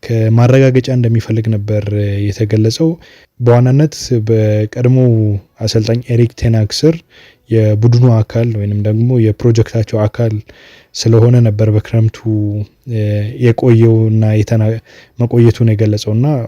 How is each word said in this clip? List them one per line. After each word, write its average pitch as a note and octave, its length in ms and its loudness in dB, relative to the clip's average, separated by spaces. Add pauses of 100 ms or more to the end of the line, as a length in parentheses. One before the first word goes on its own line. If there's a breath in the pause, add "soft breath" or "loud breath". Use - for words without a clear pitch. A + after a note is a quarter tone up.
ከማረጋገጫ A#2+ 880 2
እንደሚፈልግ A2+ 580 -2
ነበር G#2 360 -4 (360)
የተገለጸው። G#2+ 680 -2 (520 loud breath)
በዋናነት B2+ 540 2 (280)
በቀድሞ A2 760 0 (600)
አሰልጣኝ A2+ 480 -2
ኤሪክ A#2 280 0
ቴናግ A2 380 0
ስር E3 240 0 (540 soft breath)
የቡድኑ A2+ 640 2
አካል A2+ 400 0
ወይንም G#2 300 -4
ደግሞ A2 360 0
የፕሮጀክታቸው A2+ 840 0
አካል G#2+ 340 -2 (600 loud breath)
ስለሆነ A#2 460 2
ነበር A2 300 0
በክረምቱ፣ A2 480 -2 (720)
እ፣ A2 160 -4 (380)
የቆየውና A2+ 840 2 (100)
የተና-፣ A2 400 0 (440 loud breath)
መቆየቱን A#2 520 2
የገለጸውና G#2+ 560 -2 (220)